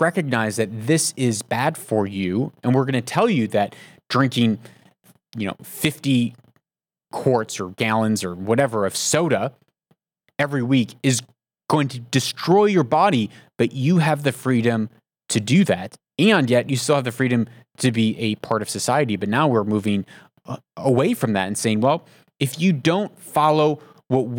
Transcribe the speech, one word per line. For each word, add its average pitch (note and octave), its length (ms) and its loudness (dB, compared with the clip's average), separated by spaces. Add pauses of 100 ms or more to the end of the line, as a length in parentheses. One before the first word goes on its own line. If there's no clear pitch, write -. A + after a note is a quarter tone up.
recognize B2+ 560 0
that A2 140 -2 (160)
this D#3 280 0
is A#2+ 280 -2
bad C3+ 340 -2
for G#2+ 300 -2
you, G2 460 -4 (100)
and B2 120 0
we're C3 120 2
gonna B2+ 160 -2 (140)
tell A3 120 2
you C3 200 0
that G2+ 280 -2 (320)
drinking, A#2+ 500 2 (800)
you G#2 100 -6
know, F#2+ 160 -8
fifty C3 720 -2 (760)
quarts A#2+ 480 -2
or F#2 80 -6 (160)
gallons A2 400 0
or F2+ 100 -6
whatever A2 520 0
of F#2+ 100 -4
soda C3+ 560 0 (840)
every C#3+ 240 -2
week B2 400 0
is B2+ 200 0 (460)
going D3 200 2
to B2+ 120 -10
destroy E3 640 0
your F#3 200 2
body, F3 460 2 (280)
but A#2 140 0
you C#3+ 260 2
have D3+ 240 2
the C#3 100 0
freedom A#2 560 0 (400)
to - 100 0
do B2+ 260 4
that. F#2 320 -4 (220)
And F3+ 300 4
yet B2 220 2
you C3+ 60 -2
still C#3+ 200 0
have C3+ 80 -2
the A#2+ 160 -4
freedom B2 260 0 (320)
to B2+ 140 2
be A2 260 0
a G#2+ 180 -2
part A2 260 -4
of - 80 -10
society." B2 460 -2
But G2+ 120 -4
now C3 200 2
we're A2+ 160 2 (120)
moving, G2+ 300 -2 (400)
uh, C#2+ 100 -12 (220)
away C3+ 340 2
from A#2+ 220 -2
that F#2+ 120 0
and G#2 120 -6
saying, G#2+ 240 0
"Well, C#3+ 240 0 (340)
if C#3 180 -4
you F3+ 140 2
don't E3 460 0
follow D3+ 640 2 (280)
what B2+ 200 0 (100)